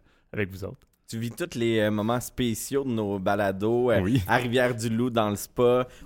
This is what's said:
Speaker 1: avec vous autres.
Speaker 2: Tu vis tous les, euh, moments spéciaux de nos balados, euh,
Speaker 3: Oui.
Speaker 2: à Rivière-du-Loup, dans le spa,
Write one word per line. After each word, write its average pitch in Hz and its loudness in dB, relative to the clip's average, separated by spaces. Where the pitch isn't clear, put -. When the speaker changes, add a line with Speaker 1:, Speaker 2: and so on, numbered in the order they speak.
Speaker 1:
avec 101 -2
vous 95 -10
autres. - -12
Speaker 2:
Tu 113 -10
vis 117 -4
tous 175 -8
les, 117 2
euh, 107 4
moments 107 0
spéciaux 123 -4
de 135 -6
nos 104 -2
balados, 104 0
euh, 101 4
Speaker 3:
Oui. 104 2
Speaker 2:
à 110 4
Rivière-du-Loup, 120 0
dans 113 2
le 104 -2
spa, 123 2